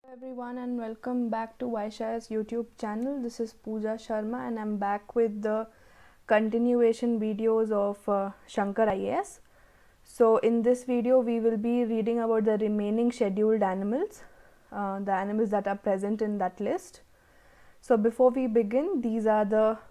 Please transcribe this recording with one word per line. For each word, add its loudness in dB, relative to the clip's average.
everyone, -10
and -4
welcome -4
back -6
to -4
Vaishaya's -6
YouTube -4
channel. -4
This -8
is -4
Pooja -6
Sharma -6
and -6
I'm -4
back -4
with 0
the -2
continuation 2
videos 0
of, -2
uh, 0
Shankar 0
I 0
A -2
S. -8
So 4
in 2
this 2
video 4
we 0
will 2
be 2
reading 0
about 2
the 2
remaining 0
scheduled 2
animals, -2
uh, -6
the -4
animals 0
that 0
are -2
present -2
in -2
that -4
list. -6
So 2
before 4
we -2
begin, 0
these -2
are 4
the 2